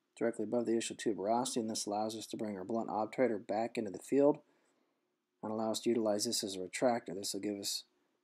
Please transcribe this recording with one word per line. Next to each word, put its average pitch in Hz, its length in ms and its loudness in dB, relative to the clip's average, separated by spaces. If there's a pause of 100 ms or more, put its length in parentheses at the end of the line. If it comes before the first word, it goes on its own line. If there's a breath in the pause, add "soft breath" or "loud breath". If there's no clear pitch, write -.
(180)
directly 113 240 0
above 113 240 0
the 110 60 2
ischial 113 240 0
tuberosity, 117 640 0
and 110 120 0
this - 160 -4
allows 110 300 -2
us 107 100 -10
to - 100 -8
bring 107 200 -4
our 92 80 -6
blunt 113 240 -2
obturator 110 580 0
back 113 320 -2
into 104 140 -2
the 92 80 -8
field 143 380 6 (1000)
and 107 120 -4
allow 110 180 0
us 107 120 -2
to 120 80 2
utilize 107 340 2
this 117 180 -2
as 98 140 -4
a - 20 -6
retractor. 117 560 0
This 98 180 -6
will 98 100 -6
give 101 180 -2
us - 240 -4 (400)